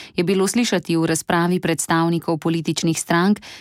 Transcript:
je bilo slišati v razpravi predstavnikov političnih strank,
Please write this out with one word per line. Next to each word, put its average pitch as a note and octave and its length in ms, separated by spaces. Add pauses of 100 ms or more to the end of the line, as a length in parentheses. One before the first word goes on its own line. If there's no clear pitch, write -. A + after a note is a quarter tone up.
(140)
je F3+ 100
bilo F#3+ 220
slišati G3 500
v D#3+ 140
razpravi F3 500
predstavnikov E3 760
političnih E3 600
strank, F3+ 420 (180)